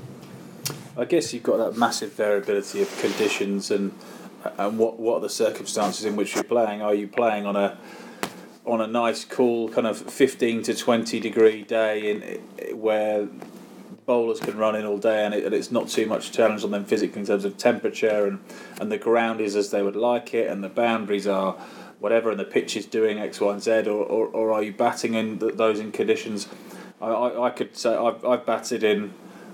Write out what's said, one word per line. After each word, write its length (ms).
I 80
guess 300
you've 100
got 140
that 200
massive 360
variability 680
of 200
conditions 680
and, 220
and 200
what, 200
what 200
are 40
the 80
circumstances 760
in 100
which 200
you're 100
playing. 360
Are 140
you 140
playing 360
on 120
a, 200
on 140
a 80
nice, 380
cool 420
kind 200
of 100
fifteen 680
to 100
twenty 460
degree 440
day 480
in, 680
where 480
bowlers 360
can 160
run 180
in 100
all 120
day 260
and, 100
it, 120
and 80
it's 180
not 160
too 180
much 280
challenge 320
on 60
them 120
physically 380
in 40
terms 200
of 120
temperature 720
and, 100
and 100
the 60
ground 420
is 160
as 160
they 100
would 140
like 380
it 160
and 120
the 60
boundaries 580
are 280
whatever 300
and 80
the 60
pitch 320
is 100
doing 320
X, 220
Y 100
and 140
Z, 80
or, 320
or, 240
or 240
are 100
you 120
batting 400
in 260
th-, 140
those 260
in 140
conditions? 560
I, 60
I, 400
I 20
could 280
say 180
I've, 300
I've 200
batted 380
in 300